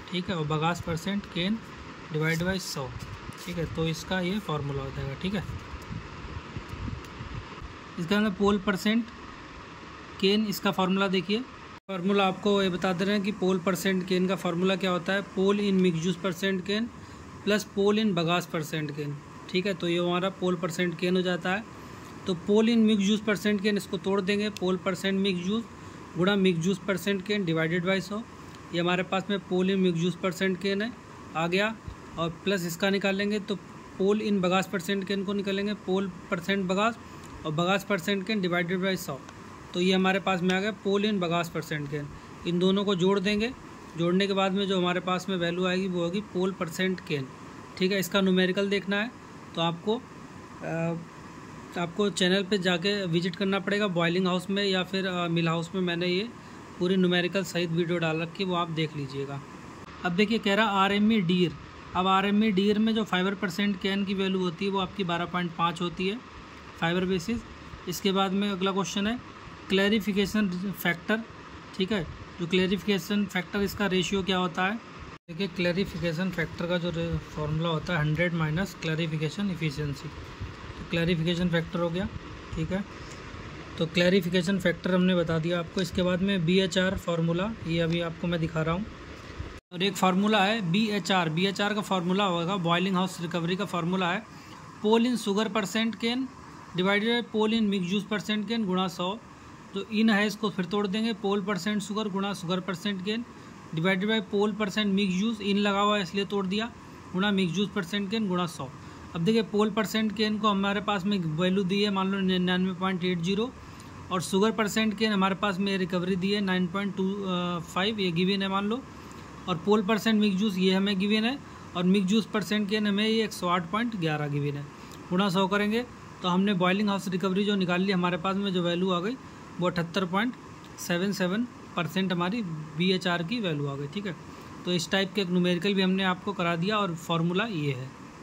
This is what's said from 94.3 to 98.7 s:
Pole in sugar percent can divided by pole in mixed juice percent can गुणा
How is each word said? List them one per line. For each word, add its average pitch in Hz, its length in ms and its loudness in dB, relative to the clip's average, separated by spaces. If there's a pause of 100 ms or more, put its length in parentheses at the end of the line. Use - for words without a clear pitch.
Pole 226 240 6
in 247 120 2
sugar 202 320 0
percent 220 480 0
can 247 280 -2 (480)
divided 202 340 4
by 233 140 2 (100)
pole 214 220 4
in 226 140 4
mixed 196 220 0
juice 196 160 0
percent 214 420 -2
can 226 180 0
गुणा 185 240 2